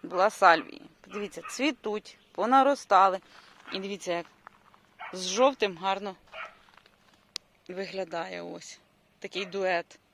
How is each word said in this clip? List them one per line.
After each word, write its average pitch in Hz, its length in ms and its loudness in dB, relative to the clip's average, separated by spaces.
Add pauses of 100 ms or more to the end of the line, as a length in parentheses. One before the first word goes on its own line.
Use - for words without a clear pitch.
була 180 260 2
сальвії. - 520 4 (200)
Подивіться, 202 400 -10
цвітуть, 226 760 -6 (140)
понаростали. 208 880 4 (540)
І 190 60 -4
дивіться, 196 320 -6
як 170 140 -4 (880)
з 185 140 -8
жовтим 208 500 2
гарно 190 380 -4 (1500)
виглядає 180 760 -8
ось 170 380 -14 (400)
такий 190 260 -8
дует. 185 540 -4 (140)